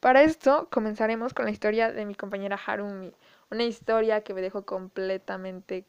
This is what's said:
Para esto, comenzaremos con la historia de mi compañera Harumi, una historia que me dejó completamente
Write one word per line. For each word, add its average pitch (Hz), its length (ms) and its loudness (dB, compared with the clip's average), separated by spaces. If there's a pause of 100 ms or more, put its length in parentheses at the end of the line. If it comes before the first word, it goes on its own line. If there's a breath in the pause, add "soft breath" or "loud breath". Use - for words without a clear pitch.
Para 254 180 8
esto, 311 480 4
comenzaremos 226 640 -2
con 233 140 -4
la 214 40 -2
historia 220 400 0
de 214 140 -6
mi 202 100 -10
compañera 196 520 -6
Harumi, 202 480 -6 (360 soft breath)
una 220 120 -2
historia 220 580 0
que 214 140 -10
me 190 80 -4
dejó 196 240 -6
completamente 190 1200 -8